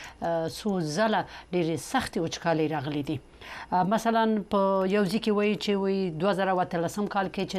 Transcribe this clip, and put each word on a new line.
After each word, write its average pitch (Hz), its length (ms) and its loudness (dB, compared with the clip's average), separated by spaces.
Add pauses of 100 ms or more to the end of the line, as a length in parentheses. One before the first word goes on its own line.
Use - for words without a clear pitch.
(220)
اه، 165 260 0
څو 185 340 -2 (140)
ځله 208 260 2 (320)
ډېرې 165 220 2 (160)
سختې - 260 -2
وچکالۍ 160 540 0
راغلي 151 320 -4
دي. 147 160 -4 (520)
اه، 180 120 4
مثلاً 220 540 2 (120)
په 196 400 4
یو 208 160 4
ځای 196 140 0
کې 220 180 0
وایي 208 180 2
چې - 140 -4
وایي 196 400 0
دوه 170 240 0
زره 185 280 2
اتلسم 175 460 -2
کال 196 200 -2
کې 185 240 -4
چې 196 80 -4